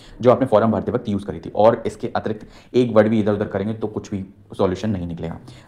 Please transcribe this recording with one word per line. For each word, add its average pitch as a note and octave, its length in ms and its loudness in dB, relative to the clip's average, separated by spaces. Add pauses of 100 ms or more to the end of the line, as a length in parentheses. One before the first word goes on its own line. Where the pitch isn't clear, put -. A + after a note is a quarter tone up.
(220)
जो A#2+ 100 6
आपने B2 160 2
फॉर्म G#2+ 240 4
भरते G2 200 -2
वक्त G2 180 -4
यूज़ G2 160 -2
करी E2 140 -8
थी - 160 -12
और A2+ 300 4
इसके - 300 -8
अतिरिक्त - 600 -8
एक A#2 200 2
वर्ड G#2+ 120 6
भी A2 120 2
इधर G#2 140 0
उधर G2+ 140 -2
करेंगे G2+ 260 -4
तो G#2+ 160 -8
कुछ - 220 -10
भी F#2+ 120 -6 (340)
सॉल्यूशन G2 320 -2
नहीं F2+ 180 -4
निकलेगा। E2 320 -10 (280)